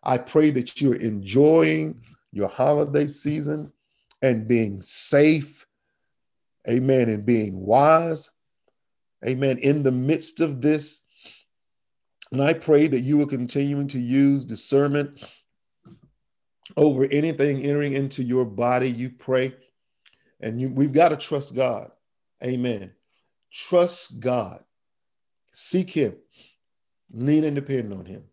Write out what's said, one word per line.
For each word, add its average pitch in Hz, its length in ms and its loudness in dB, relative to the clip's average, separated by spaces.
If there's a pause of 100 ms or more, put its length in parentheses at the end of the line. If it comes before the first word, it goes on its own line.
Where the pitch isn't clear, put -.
I 127 140 0
pray 151 340 2
that 127 280 -4
you're 135 140 2
enjoying 156 1040 2 (300)
your 101 180 -4
holiday 147 600 0
season 147 640 -8 (500)
and 117 240 0
being 110 360 0
safe. - 840 0 (1000)
Amen. 127 400 2
And 104 180 -2
being 107 400 0
wise. 156 640 4 (960)
Amen. 131 320 0
In 143 240 2
the 135 80 4
midst 139 500 -2
of 147 200 -2
this. 151 400 0 (1300)
And 135 100 0
I 156 120 4
pray 156 340 4
that 135 120 0
you 147 220 2
are 143 40 0
continuing 143 600 -4
to 139 120 -6
use 135 440 2
discernment 143 800 -2 (1500)
over 143 280 4
anything 143 580 0
entering 143 300 -2
into 135 320 -4
your 123 200 0
body. 123 460 -2
You 123 200 -8
pray. 131 440 -4 (840)
And 113 200 -6
you, 131 120 -4
we've 139 200 0
got 160 180 6
to 156 60 -2
trust 143 380 -8
God. 123 380 -4 (500)
Amen. 123 500 -6 (600)
Trust 175 680 -2
God. 117 460 -4 (880)
Seek 185 360 -2
him. 131 280 -2 (960)
Lean 147 320 0
and 147 100 -2
depend 135 380 -6
on 95 120 -14
him. 92 280 -18